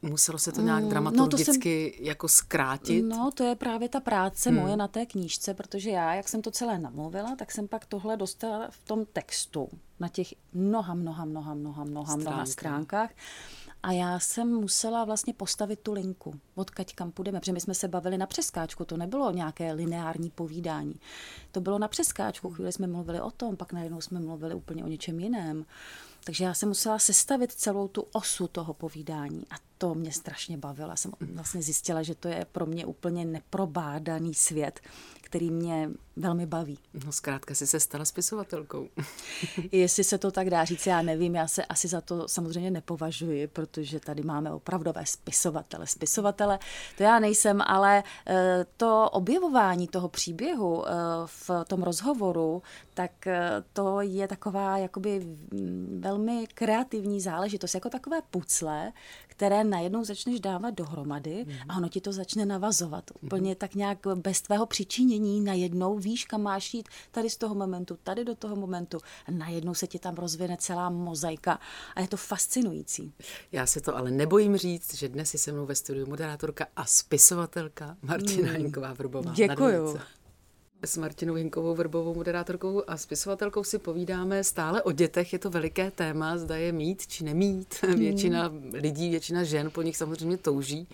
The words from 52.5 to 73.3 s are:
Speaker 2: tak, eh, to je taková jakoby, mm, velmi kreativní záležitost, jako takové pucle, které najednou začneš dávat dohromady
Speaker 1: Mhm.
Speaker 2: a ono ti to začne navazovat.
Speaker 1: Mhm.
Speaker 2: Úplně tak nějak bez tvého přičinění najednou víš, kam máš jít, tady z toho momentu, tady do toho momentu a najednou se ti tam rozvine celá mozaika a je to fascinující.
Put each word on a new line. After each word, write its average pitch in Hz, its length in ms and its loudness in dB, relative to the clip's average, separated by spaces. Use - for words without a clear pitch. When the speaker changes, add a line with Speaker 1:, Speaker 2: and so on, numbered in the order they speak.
Speaker 2:
tak, - 320 -4
eh, 175 240 2
to 196 280 2
je 196 280 0
taková 196 500 0
jakoby, 196 420 -2
mm, 180 480 -4
velmi 214 540 0
kreativní 214 640 0
záležitost, 180 540 -2
jako 190 160 -4
takové 285 400 -4
pucle, 165 600 -2
které 202 380 4
najednou 196 400 0
začneš 214 360 -4
dávat 190 300 -2
dohromady 156 800 -4
Speaker 1:
Mhm. 139 80 -8
Speaker 2:
a 180 60 -4
ono 175 120 0
ti 185 120 -4
to 202 120 -4
začne 196 340 -2
navazovat. 190 640 0
Speaker 1:
Mhm. - 160 -14
Speaker 2:
Úplně 190 280 0
tak 190 200 -6
nějak 202 240 0
bez 180 280 0
tvého 208 240 2
přičinění 214 720 4
najednou 185 580 2
víš, 214 260 -2
kam 214 180 -2
máš 196 320 -2
jít, 226 140 -6
tady 226 200 0
z - 60 -4
toho 214 180 -2
momentu, 185 480 -4
tady 196 220 -2
do 233 100 -2
toho 208 220 -6
momentu 180 420 -4
a - 40 -8
najednou 170 440 -4
se 175 120 -2
ti 175 120 -6
tam 175 160 -6
rozvine 175 460 -4
celá 180 300 -2
mozaika 170 680 -2
a 185 40 -2
je 185 80 0
to 208 80 -4
fascinující. 170 960 -2